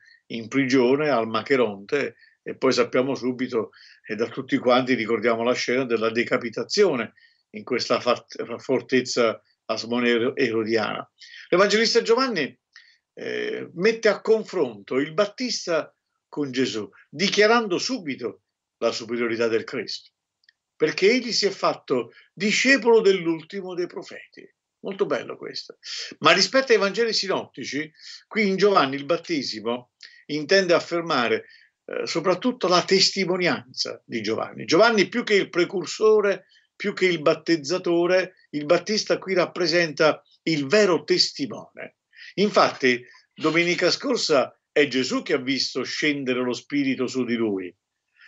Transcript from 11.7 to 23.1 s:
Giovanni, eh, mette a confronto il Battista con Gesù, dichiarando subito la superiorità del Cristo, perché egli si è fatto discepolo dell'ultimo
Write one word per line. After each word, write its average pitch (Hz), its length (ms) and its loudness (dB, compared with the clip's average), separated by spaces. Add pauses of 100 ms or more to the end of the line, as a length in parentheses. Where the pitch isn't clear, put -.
Giovanni, 208 560 0 (560)
eh, 120 640 -6
mette 220 340 2
a 196 120 2
confronto 139 800 -2
il 151 140 0
Battista 196 840 -4 (340)
con 143 240 -6
Gesù, 117 360 -2 (220)
dichiarando 202 640 2
subito 135 640 -6 (360)
la 117 140 0
superiorità 117 560 -2
del 110 160 0
Cristo, - 460 -10 (640)
perché 156 360 2
egli 240 220 0
si - 140 0
è 190 40 0
fatto 143 640 -2 (200)
discepolo 226 680 4
dell'ultimo 180 760 0